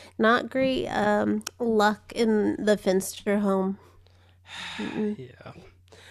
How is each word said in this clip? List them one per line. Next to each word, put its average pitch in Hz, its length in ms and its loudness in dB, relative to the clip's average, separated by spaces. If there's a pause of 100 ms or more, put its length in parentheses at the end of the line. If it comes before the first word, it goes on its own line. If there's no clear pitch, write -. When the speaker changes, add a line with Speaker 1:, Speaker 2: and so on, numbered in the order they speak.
(180)
Speaker 1:
Not 226 320 4
great, 262 380 0
um, 208 560 0 (160)
luck 214 540 2
in 214 500 2
the 208 140 4
Finster 196 640 -2
home. 196 380 0 (1000)
Mm-mm. 214 400 -4
Speaker 2:
<sighs> - 0 -
Yeah. - 360 -18 (580)